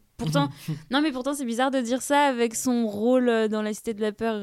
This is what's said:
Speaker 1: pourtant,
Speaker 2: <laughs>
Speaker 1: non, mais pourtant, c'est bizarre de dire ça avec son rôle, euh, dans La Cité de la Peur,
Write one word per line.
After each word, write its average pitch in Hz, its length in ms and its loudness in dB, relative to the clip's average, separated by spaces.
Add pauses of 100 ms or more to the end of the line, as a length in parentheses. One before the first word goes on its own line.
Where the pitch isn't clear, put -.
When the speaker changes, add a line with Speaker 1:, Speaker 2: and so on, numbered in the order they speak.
(180)
Speaker 1:
pourtant, 226 320 0
Speaker 2:
<laughs> - 420 -10
Speaker 1:
non, 277 100 2
mais 302 100 2
pourtant, 254 220 -4
c'est 277 120 -6
bizarre 240 260 0
de 262 100 0
dire 240 200 -2
ça 285 260 2
avec 233 280 0
son 240 320 0
rôle, 240 420 2
euh, 220 180 2
dans 214 140 -2
La 214 120 -2
Cité 233 200 -6
de 208 80 -6
la 214 120 0
Peur, 220 300 -4